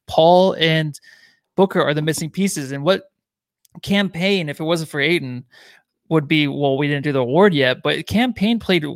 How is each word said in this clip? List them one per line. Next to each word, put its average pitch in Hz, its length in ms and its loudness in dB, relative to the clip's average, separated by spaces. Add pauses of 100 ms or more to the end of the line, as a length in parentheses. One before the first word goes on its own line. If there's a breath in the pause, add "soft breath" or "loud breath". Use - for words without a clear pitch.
Paul 180 460 4
and 160 440 -2 (560 soft breath)
Booker 185 260 2
are 143 140 0
the 151 80 -2
missing 156 260 -4
pieces. 156 440 -4
And 139 100 -10
what 190 220 0 (800)
Cam 202 280 0
Payne, 180 380 -2
if 139 100 -10
it 160 60 -6
wasn't 160 260 -2
for 151 80 -6
Ayton, 139 460 -2 (640 soft breath)
would 156 180 0
be, 147 220 2
well, 139 280 0
we 143 120 0
didn't 143 160 -2
do 147 80 -2
the 135 80 0
award 160 340 4
yet, 127 300 0
but 147 240 -2
Cam 240 240 0
Payne 226 260 0
played 175 260 0 (120)